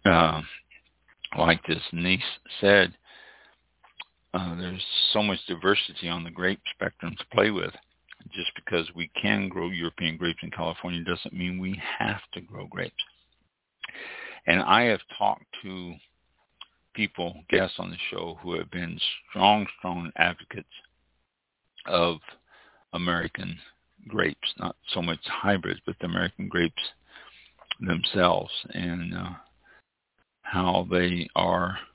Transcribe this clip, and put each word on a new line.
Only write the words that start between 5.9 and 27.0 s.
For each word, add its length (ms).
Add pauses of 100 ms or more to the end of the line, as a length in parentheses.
on 160
the 60
grape 300 (140)
spectrum 440
to 180
play 140
with. 220 (600)
Just 240
because 380
we 160 (100)
can 280
grow 200
European 480
grapes 260
in 80
California 540
doesn't 300
mean 240
we 220 (180)
have 220 (120)
to 80
grow 260
grapes. 280 (1500)
And 140
I 240
have 160 (180)
talked 260 (180)
to 320 (1000)
people, 400 (160)
guests 280
on 120
the 60 (140)
show, 320
who 160
have 120
been 280 (300)
strong, 380 (120)
strong 380
advocates 500 (1200)
of 320 (760)
American 640 (500)
grapes, 500
not 160 (200)
so 80
much 220
hybrids, 600
but 160
the 60
American 420
grapes 340 (960)